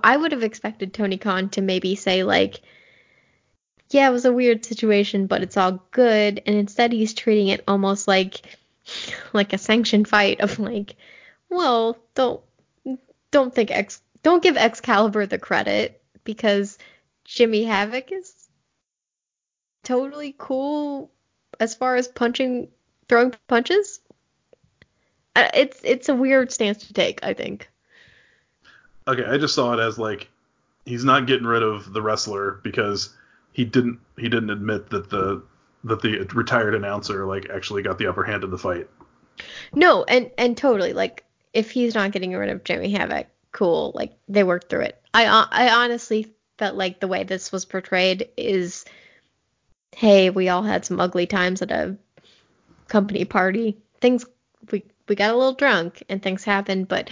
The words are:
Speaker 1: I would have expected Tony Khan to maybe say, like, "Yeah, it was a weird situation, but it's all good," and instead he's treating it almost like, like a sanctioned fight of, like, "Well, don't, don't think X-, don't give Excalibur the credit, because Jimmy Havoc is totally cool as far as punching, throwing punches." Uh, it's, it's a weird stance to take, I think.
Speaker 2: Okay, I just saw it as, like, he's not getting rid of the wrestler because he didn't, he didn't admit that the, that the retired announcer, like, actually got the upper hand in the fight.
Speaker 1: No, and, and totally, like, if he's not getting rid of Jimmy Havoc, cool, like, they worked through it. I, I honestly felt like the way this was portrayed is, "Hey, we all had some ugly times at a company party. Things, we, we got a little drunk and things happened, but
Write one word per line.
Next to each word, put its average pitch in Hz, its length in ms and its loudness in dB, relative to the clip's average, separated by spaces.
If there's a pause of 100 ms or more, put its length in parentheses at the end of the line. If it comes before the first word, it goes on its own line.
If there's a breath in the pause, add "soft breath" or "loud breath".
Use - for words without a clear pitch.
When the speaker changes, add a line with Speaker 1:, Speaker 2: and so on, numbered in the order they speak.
Speaker 1:
I 247 140 6
would 311 160 0
have 247 100 -4
expected 214 500 -6
Tony 196 260 -2
Khan 190 320 -2
to 196 100 -4
maybe 185 340 0
say, 185 300 0
like, 196 360 0 (1300 soft breath)
"Yeah, 277 180 6
it 254 40 4
was 247 120 0
a 254 80 4
weird 240 320 2
situation, 202 640 0
but 190 140 -2
it's 185 140 -6
all 185 360 2
good," 214 540 4
and 208 100 2
instead 220 360 0
he's 220 220 0
treating 214 340 2
it 196 200 0
almost 196 400 0
like, 190 500 0 (720 loud breath)
like 202 200 0
a 196 60 0
sanctioned 220 500 2
fight 202 320 4
of, 208 180 -2
like, 208 380 -6 (520 soft breath)
"Well, 240 480 0 (200)
don't, 262 240 0 (920)
don't 254 240 4
think 220 160 0
X-, - 320 -4 (220)
don't 339 180 4
give 339 140 4
Excalibur 220 680 2
the 190 120 -4
credit, 104 640 -2 (220)
because 202 540 -2 (460 soft breath)
Jimmy 226 380 2
Havoc 220 480 -2
is - 380 -14 (1400)
totally 277 520 -4
cool 285 760 -6 (480)
as 226 140 -2
far 254 220 -2
as 247 120 0
punching, 247 600 -2 (400)
throwing 240 240 4 (140)
punches." 349 540 0 (1400)
Uh, - 180 4
it's, 277 300 2
it's 254 240 0
a 285 60 2
weird 262 360 2
stance 208 360 -2
to - 80 -20
take, - 280 0
I - 120 -4
think. - 340 -12 (1400 soft breath)
Speaker 2:
Okay, 127 160 0
I 123 140 0
just 147 160 -2
saw 120 200 0
it 113 60 0
as, 113 180 -2
like, 107 300 -6 (580)
he's 120 180 -6
not 131 220 2
getting 123 200 0
rid 117 160 0
of 101 300 -4
the 107 100 -6
wrestler 101 500 -4 (120)
because 104 500 -4 (380 soft breath)
he 123 120 -2
didn't, 120 360 -2 (180)
he 120 120 -4
didn't 110 200 -2
admit 101 400 -6
that 101 200 -6
the, 98 320 -4 (420)
that 110 160 -4
the 104 340 -2
retired 117 400 0
announcer, 101 520 -4
like, 95 240 -6
actually 101 320 -6
got 95 160 -4
the 107 80 -2
upper 92 180 -2
hand 101 200 -4
in 95 60 -6
the 90 80 -8
fight. 87 300 -6 (880 loud breath)
Speaker 1:
No, 294 300 6
and, 247 340 2
and 240 180 2
totally, 196 380 2
like, 190 280 -4 (300)
if 220 180 0
he's 240 240 0
not 202 180 0
getting 185 200 -4
rid 196 160 -4
of 196 160 -6
Jimmy 175 260 -4
Havoc, 185 360 -2 (260)
cool, 160 420 0
like, - 200 -6 (140)
they 202 140 2
worked 180 280 -2
through 180 140 -2
it. - 160 -8 (120)
I, 226 140 6
I 226 420 4 (160)
honestly 233 500 -4 (240)
felt 208 180 -4
like 185 220 -4
the 190 100 -4
way 190 160 -4
this 190 280 -8
was 185 140 -8
portrayed 185 720 -2
is, 185 480 -2 (1080 soft breath)
"Hey, 196 360 6
we 185 180 0
all 180 140 0
had 202 240 -2
some 180 140 -2
ugly 180 260 0
times 185 360 0
at - 80 -6
a 180 260 -4 (920 soft breath)
company 202 380 0
party. 208 520 0 (220)
Things, 247 240 2 (480)
we, 202 120 -4 (240)
we 208 60 0
got 202 180 0
a 233 40 2
little 262 180 2
drunk 226 540 0
and 196 120 -6
things 190 240 -4
happened, 196 440 -2
but 185 240 -2